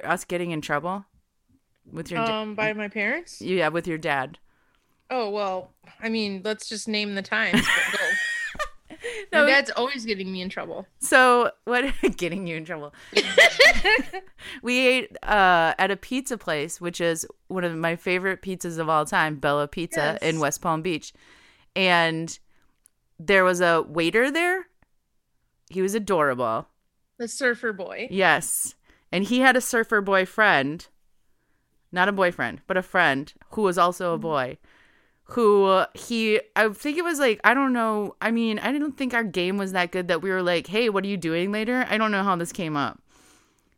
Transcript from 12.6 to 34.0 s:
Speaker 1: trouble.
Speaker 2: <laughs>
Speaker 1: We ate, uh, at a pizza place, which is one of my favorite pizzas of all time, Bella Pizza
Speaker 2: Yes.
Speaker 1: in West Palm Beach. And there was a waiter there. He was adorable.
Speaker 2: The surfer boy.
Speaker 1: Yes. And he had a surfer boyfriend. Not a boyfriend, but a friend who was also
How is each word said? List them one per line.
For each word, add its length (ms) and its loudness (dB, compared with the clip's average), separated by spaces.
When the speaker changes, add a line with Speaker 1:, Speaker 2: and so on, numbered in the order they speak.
Speaker 1:
trouble. 280 -12
Speaker 2:
<laughs> 1500 2
Speaker 1:
We 240 2
ate, 380 0
uh, 560 4
at 100 2
a 60 -2
pizza 420 -6
place, 440 -6
which 200 -6
is 240 0
one 160 -4
of 120 -2
my 200 -2
favorite 480 -2
pizzas 340 -8
of 120 -2
all 160 2
time, 320 0
Bella 300 0
Pizza 540 -4
Speaker 2:
Yes. 80 0
Speaker 1:
in 100 -2
West 220 -2
Palm 220 -2
Beach. 300 -6
And 600 2
there 260 4
was 180 4
a 200 6
waiter 480 0
there. 380 -2
He 120 -6
was 140 0
adorable. 720 0
Speaker 2:
The 100 -8
surfer 460 -4
boy. 380 -10
Speaker 1:
Yes. 640 2
And 120 -2
he 160 0
had 160 6
a 60 2
surfer 400 0
boyfriend. 880 0
Not 180 2
a 20 2
boyfriend, 560 -2
but 100 -2
a 60 0
friend 480 2
who 120 -4
was 160 2
also 340 2